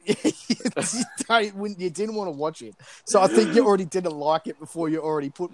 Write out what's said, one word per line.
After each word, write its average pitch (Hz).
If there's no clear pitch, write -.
<laughs> -
you -
don't, 214
when 202
you 180
didn't 208
wanna 196
watch 151
it. 110
So 202
I 190
think 175
you 240
already 190
didn't 180
like 151
it -
before 160
you 156
already 151
put, 175